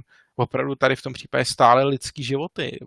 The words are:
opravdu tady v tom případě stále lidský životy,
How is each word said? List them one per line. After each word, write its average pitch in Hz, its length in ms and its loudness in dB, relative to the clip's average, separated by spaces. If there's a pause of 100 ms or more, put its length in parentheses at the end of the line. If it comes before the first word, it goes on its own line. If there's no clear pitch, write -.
(360)
opravdu 131 400 -4
tady 131 200 2
v - 60 -8
tom 135 120 -10
případě - 320 -4
stále 123 380 6
lidský 139 400 -4
životy, 135 640 -6